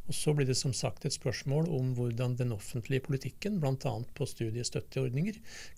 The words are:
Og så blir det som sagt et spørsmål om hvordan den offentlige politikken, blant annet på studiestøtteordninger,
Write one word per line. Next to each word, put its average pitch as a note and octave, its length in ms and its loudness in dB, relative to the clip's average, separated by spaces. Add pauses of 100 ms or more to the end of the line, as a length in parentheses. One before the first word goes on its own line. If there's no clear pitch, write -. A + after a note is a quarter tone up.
Og - 60 0
så D3+ 240 4
blir C#3+ 100 6
det B2+ 120 4
som C3 160 2
sagt - 320 -2
et D3 60 2
spørsmål D3 600 0
om C3 240 2
hvordan B2 400 0
den A#2+ 160 2
offentlige A#2 480 0
politikken, D3+ 580 -2
blant C3+ 280 2
annet A#2 280 -2
på C3+ 140 -2
studiestøtteordninger, B2+ 1120 -2 (380)